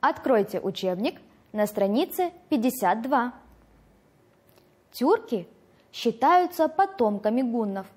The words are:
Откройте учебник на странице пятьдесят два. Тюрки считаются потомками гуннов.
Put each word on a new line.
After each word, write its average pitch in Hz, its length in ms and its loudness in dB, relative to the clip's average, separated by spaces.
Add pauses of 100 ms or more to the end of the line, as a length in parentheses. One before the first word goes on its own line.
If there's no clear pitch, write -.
Откройте 233 580 0
учебник 190 600 -4 (320)
на 208 140 0
странице 240 680 0 (160)
пятьдесят 226 520 0
два. 247 300 0 (1600)
Тюрки 254 560 0 (460)
считаются 320 760 2
потомками 247 760 0
гуннов. 220 560 -2